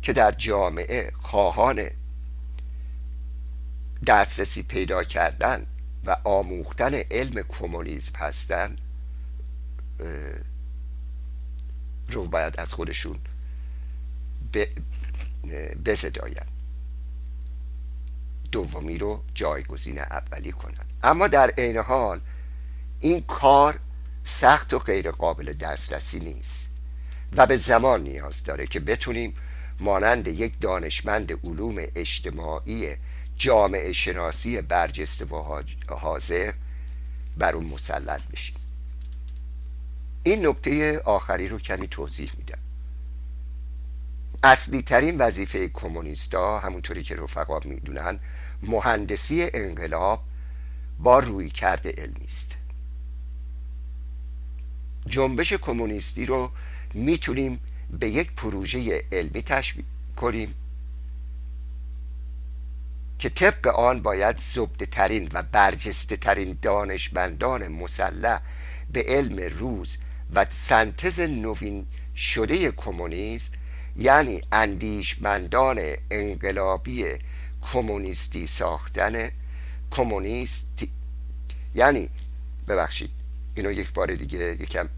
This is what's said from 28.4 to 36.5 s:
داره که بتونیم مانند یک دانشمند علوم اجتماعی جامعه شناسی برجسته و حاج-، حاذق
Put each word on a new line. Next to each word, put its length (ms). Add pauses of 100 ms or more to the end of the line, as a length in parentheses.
داره 220
که 140
بتونیم 560 (440)
مانند 480
یک 320
دانشمند 840
علوم 300 (180)
اجتماعی 1000 (420)
جامعه 560
شناسی 680
برجسته 640
و 120
حاج-، 540
حاذق 640 (840)